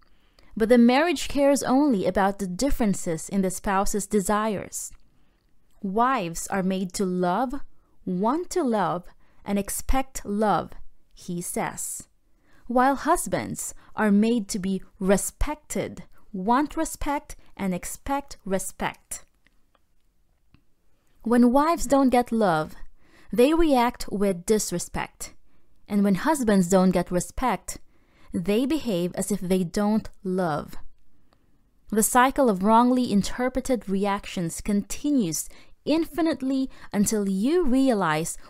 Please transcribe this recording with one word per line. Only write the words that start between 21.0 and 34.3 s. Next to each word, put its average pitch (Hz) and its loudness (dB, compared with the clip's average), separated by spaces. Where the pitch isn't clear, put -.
When 240 4
wives 302 2
don't 269 4
get 247 2
love, 185 0
they 247 4
react 269 2
with 190 -2
disrespect. - -4
And 202 0
when 202 4
husbands 214 2
don't 185 4
get 175 -2
respect, - -4
they 202 0
behave 220 -2
as 190 -4
if 196 -2
they 185 0
don't 208 -2
love. 185 -4
The 208 2
cycle 254 4
of 185 0
wrongly 240 4
interpreted 247 -2
reactions 196 -4